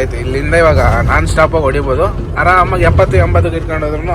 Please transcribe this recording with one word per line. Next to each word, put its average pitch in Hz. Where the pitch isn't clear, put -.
ಇತ್ತು. 127
ಇಲ್ಲಿಂದ 139
ಇವಾಗ 147
ನಾನ್ 156
ಸ್ಟಾಪ್ 160
ಆಗಿ 151
ಹೊಡಿಬೋದು. 143
ಆರಾಮಾಗಿ 180
ಎಪ್ಪತ್ತು 185
ಎಂಬತ್ತಕ್ಕೆ 170
ಇಟ್ಕೊಂಡು 156
ಹೋದ್ರೂ 156